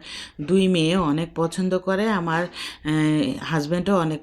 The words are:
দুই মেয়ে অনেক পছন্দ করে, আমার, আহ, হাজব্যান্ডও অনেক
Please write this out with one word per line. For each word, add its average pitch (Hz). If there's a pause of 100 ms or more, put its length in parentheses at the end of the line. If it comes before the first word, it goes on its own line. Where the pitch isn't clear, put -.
(400)
দুই 185
মেয়ে 170
অনেক 165
পছন্দ 180
করে, 190
আমার, 170 (380)
আহ, 151
হাজব্যান্ডও 170
অনেক 156